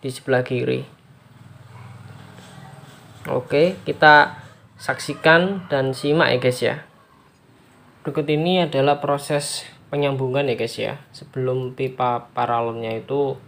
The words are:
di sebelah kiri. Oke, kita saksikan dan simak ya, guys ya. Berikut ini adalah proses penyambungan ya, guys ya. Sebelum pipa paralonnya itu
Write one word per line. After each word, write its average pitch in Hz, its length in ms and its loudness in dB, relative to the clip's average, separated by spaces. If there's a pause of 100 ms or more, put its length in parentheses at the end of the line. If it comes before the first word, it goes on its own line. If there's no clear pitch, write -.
di 135 80 -6
sebelah 127 320 0
kiri. 127 400 -2 (2500)
Oke, 143 560 2
kita 151 540 6 (420)
saksikan 170 880 2
dan 135 240 0
simak 143 400 2
ya, 127 80 2
guys 127 220 0
ya. 123 120 0 (1300)
Berikut 147 300 -4
ini 170 340 2
adalah 143 320 2
proses 143 720 -4 (260)
penyambungan 139 560 0
ya, 117 80 0
guys 113 220 -4
ya. 110 180 -6 (160)
Sebelum 127 640 -4
pipa 127 560 -2
paralonnya 117 600 -2
itu 135 420 -2 (100)